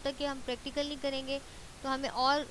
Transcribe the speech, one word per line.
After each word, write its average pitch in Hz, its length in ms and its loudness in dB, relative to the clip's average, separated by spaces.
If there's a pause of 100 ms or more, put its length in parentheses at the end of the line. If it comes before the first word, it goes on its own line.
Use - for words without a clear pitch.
तक 277 120 0
कि 285 80 -2
हम 269 160 0
practical 269 460 -2
नहीं 294 120 -4
करेंगे 269 400 0 (440)
तो 269 60 -2
हमें 262 200 0
और 277 420 4